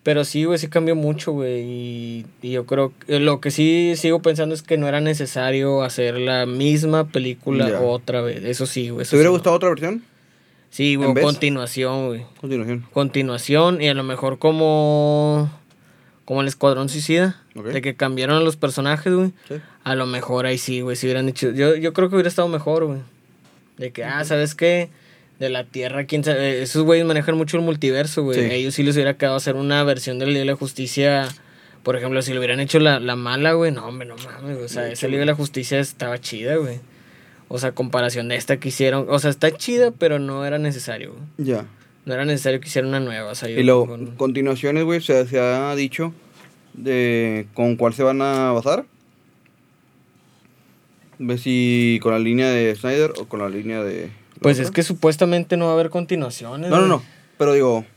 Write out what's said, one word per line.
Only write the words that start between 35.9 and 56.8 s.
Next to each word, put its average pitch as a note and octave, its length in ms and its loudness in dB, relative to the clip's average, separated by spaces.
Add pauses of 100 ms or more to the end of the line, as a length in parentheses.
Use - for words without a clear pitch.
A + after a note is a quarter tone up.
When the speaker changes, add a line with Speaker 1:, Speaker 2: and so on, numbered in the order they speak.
Speaker 1:
chida, A#2+ 380 -4
güey. B2+ 220 -2 (680)
O B2 120 -8
sea, B2 140 -2
comparación B2 560 -2
de A#2+ 80 -2
esta C#3 200 -2
que C#3+ 120 -6
hicieron, C3 380 0
o C#3 120 2
sea, D3 100 2
está D#3 220 2
chida, A#3+ 400 0
pero D#3+ 260 0
no C#3 280 -4
era C#3+ 120 -4
necesario, C3 560 -6
güey. D3+ 360 -8
Speaker 2:
Ya. G#2+ 160 -2 (400)
Speaker 1:
No C3 100 -6
era C3+ 100 -2
necesario C#3 360 0
que - 80 -16
hicieran C3+ 200 -2
una C3+ 120 -2
nueva, A2 300 -6
o A2+ 40 -10
sea, A#2 140 -8
yo A2+ 100 -2
Speaker 2:
Y B2+ 40 4
luego, B2 240 6
Speaker 1:
con A#2+ 280 -10
Speaker 2:
continuaciones, C#3 720 0
güey, E3+ 160 0
se, C3 260 2
se C3 120 -2
ha C3 360 0
dicho C#3+ 360 -4 (600)
de A#2 800 0
con A#2+ 220 2
cuál A#2 180 2
se C3 100 -4
van C3+ 180 2
a C3+ 320 2
basar. C#3 320 0 (2250)
Ve B2 200 -4
si A#2+ 640 2
con A#2 120 0
la A2 60 2
línea A#2+ 300 2
de A#2 260 2
Snyder C3+ 440 0
o G2 60 -10
con - 140 -8
la G2+ 100 -4
línea G#2+ 340 -6
de F#2 240 -6
la - 20 -12 (320)
Speaker 1:
Pues C#3+ 160 6
Speaker 2:
otra. C3 80 -2
Speaker 1:
es - 60 -4
que E3 120 0
supuestamente F3 720 2
no E3+ 100 0
va E3 60 2
a - 40 2
haber D#3+ 140 2
continuaciones, D3+ 800 -6
Speaker 2:
No, E3+ 80 4
no, F#3 100 6